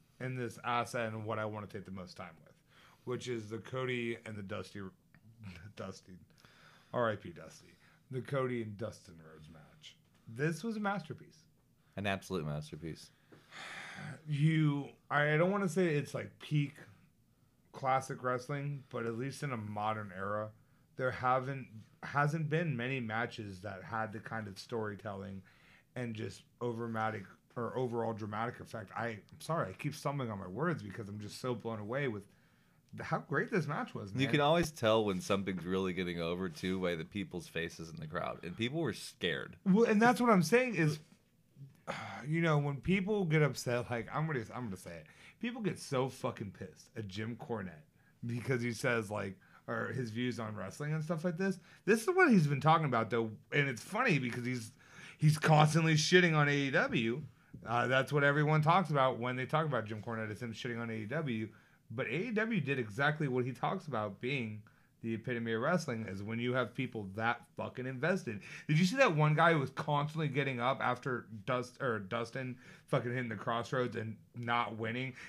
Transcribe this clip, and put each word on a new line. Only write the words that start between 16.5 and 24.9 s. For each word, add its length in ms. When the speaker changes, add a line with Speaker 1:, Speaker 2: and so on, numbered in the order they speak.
Speaker 1:
classic 500
wrestling, 680
but 160
at 120
least 240
in 100
a 40
modern 600
era, 320
there 140
haven't, 560
hasn't 440
been 280
many 240
matches 640
that 200
had 300
the 80
kind 260
of 120
storytelling 840